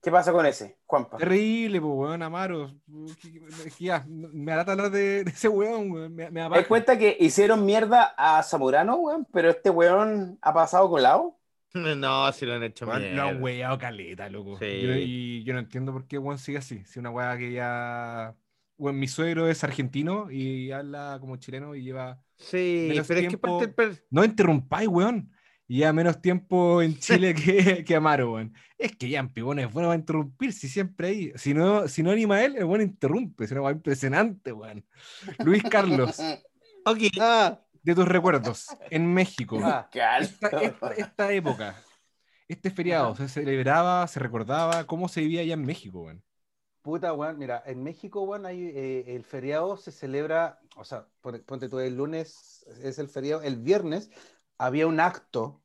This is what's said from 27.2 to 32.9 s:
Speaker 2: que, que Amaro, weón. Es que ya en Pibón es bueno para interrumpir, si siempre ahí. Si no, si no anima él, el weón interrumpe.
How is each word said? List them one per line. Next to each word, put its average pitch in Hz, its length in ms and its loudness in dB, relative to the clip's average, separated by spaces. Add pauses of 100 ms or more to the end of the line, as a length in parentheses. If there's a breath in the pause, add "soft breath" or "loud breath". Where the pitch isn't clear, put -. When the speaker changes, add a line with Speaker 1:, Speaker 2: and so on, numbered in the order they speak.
Speaker 2:
que, 180 500 4
que 170 120 2
Amaro, 143 360 4
weón. 110 220 -8 (240 soft breath)
Es - 180 -6
que 123 140 -6
ya 147 100 -4
en 131 100 -6
Pibón 131 280 -6
es 123 120 -4
bueno 165 200 -2
para 170 80 2
interrumpir, 156 560 -4
si - 140 -12
siempre 185 400 -4
ahí. 196 260 -4
Si - 180 -2
no, 185 360 4
si 160 140 -4
no 170 80 2
anima 208 320 4
él, 277 140 0
el 208 80 -2
weón 185 160 2
interrumpe. 175 640 -2